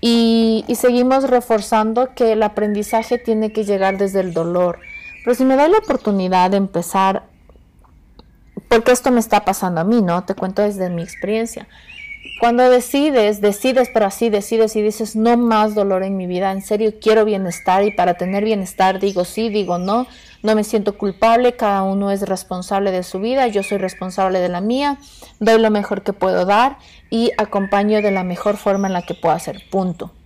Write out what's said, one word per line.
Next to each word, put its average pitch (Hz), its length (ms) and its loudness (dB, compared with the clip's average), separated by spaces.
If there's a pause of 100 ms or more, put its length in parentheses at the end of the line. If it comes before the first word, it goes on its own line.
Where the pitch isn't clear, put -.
Y, 226 680 2
y 247 80 -2
seguimos 254 520 2
reforzando 226 840 0
que 226 160 2
el 220 140 2
aprendizaje 208 720 -2
tiene 220 320 -2
que 214 140 -4
llegar 196 340 0
desde 196 220 0
el 185 120 -4
dolor. 170 460 -2 (460)
Pero 247 100 2
si 254 100 0
me 262 120 4
doy 285 120 4
la 415 100 4
oportunidad 190 760 0
de 202 60 2
empezar, 190 680 -2 (1400)
porque 233 240 4
esto 247 180 2
me 247 80 4
está 220 260 0
pasando 180 360 -2
a 170 40 0
mí, 226 160 2
¿no? 175 220 0
Te 196 140 -6
cuento 185 260 -4
desde 196 260 -2
mi 170 140 -6
experiencia. 220 640 -6 (760)
Cuando 240 300 4
decides, 247 680 2
decides, 233 520 2
pero 214 140 2
así 233 220 -2
decides 214 480 0
y 214 60 0
dices, 214 340 -4
"No 226 200 4
más 220 380 2
dolor 196 300 0
en 196 120 -4
mi 185 120 -6
vida, 185 240 -2
en 196 100 -6
serio 214 380 -2
quiero 220 240 4
bienestar", 190 600 0
y 214 60 2
para 180 240 0
tener 190 300 -4
bienestar 190 560 0
digo 190 240 -2
sí, 220 240 -4
digo 196 300 -2
no, 208 280 -2 (360)
no 214 120 2
me 214 80 2
siento 208 340 -2
culpable, 233 600 2
cada 202 260 0
uno 196 300 -2
es 202 100 -2
responsable 190 680 -4
de 185 100 -2
su - 160 -10
vida, 247 300 0
yo 208 160 -2
soy 202 140 -4
responsable 185 600 -4
de 180 100 0
la 180 120 -4
mía, 269 380 -2 (420)
doy 226 200 4
lo 220 100 4
mejor 202 320 -2
que 208 100 -4
puedo 185 320 0
dar 226 340 2 (320)
y 233 280 0
acompaño 202 640 0
de 208 80 2
la 190 140 -2
mejor 180 320 -2
forma 196 300 0
en 190 60 -2
la 175 100 -4
que - 120 -8
puedo 165 200 0
hacer, 165 360 -10
punto. 180 420 -4 (140)